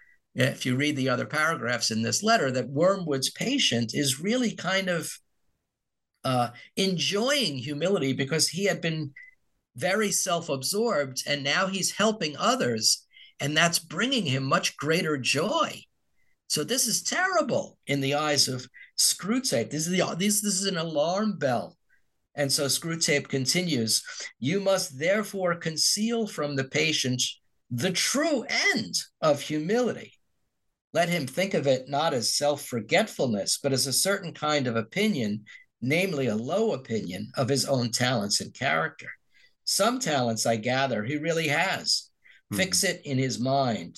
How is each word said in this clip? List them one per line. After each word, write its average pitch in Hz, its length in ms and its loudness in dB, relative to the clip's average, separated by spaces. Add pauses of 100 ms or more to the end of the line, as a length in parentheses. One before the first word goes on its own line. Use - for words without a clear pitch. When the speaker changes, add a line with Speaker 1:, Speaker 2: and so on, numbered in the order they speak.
(340)
Speaker 1:
if 131 320 0
you 127 100 2
read 147 200 0
the 131 140 0
other 117 160 0
paragraphs 123 640 -2
in 110 100 0
this 113 220 -2
letter, 208 280 4
that 127 180 -2
Wormwood's 151 600 2
patient 165 640 0
is 139 260 0
really 214 360 0
kind 190 340 -2
of, 160 220 -2 (1120)
uh, 123 260 2 (280)
enjoying 190 840 2
humility 147 540 0
because 147 360 0
he 196 160 -4
had 170 160 0
been 160 320 -4 (640)
very 185 360 0
self-absorbed, 170 1160 -2
and 143 160 -2
now 165 240 2
he's 190 240 -2
helping 208 460 0
others, 135 680 2 (340)
and 147 160 -2
that's 170 240 4
bringing 220 460 -2
him 135 180 0
much 147 340 0
greater 156 400 0
joy. 202 640 0 (640)
So 151 160 -2
this 247 240 0
is 190 160 -2
terrible 302 720 0 (100)
in 139 140 2
the 135 120 0
eyes 151 340 2
of 127 200 -6 (300)
Screwtape. 185 720 0
This 156 180 -4
is 180 100 0
the, 160 200 0
this, 202 240 2
this 196 200 0
is 196 60 -2
an 180 100 -2
alarm 170 600 0
bell. 123 380 0 (600)
And 143 160 0
so 147 140 0
Screwtape 165 640 0
continues, 135 760 0 (360)
"You 180 200 0
must 180 400 0
therefore 185 560 0
conceal 208 720 0
from 147 280 -4
the 135 100 0
patient 143 560 0 (500)
the 135 200 0
true 285 540 0 (280)
end 180 200 -4 (280)
of 147 200 4
humility. 180 720 -2 (800)
Let 165 160 2
him 160 180 0
think 190 260 -2
of 143 140 2
it 131 220 2
not 147 240 0
as 113 240 0
self-forgetfulness, 135 1200 0
but 135 120 0
as 123 140 2
a 123 60 -2
certain 190 400 0
kind 147 340 0
of 113 80 0
opinion, 117 680 0 (380)
namely 147 460 0
a 107 80 0
low 170 380 0
opinion 104 640 -6
of 127 140 2
his 139 160 2
own 123 260 0
talents 120 480 2
and - 140 -10
character. 156 560 -2 (560)
Some 240 340 2
talents, 127 460 0
I 117 120 4
gather, 127 460 0
he 147 140 -2
really 160 300 0
has. 151 640 0 (420)
Speaker 2:
Hmm. 101 60 -2
Speaker 1:
Fix 190 260 2
it 180 220 0
in 139 120 -2
his 123 220 0
mind, 123 580 0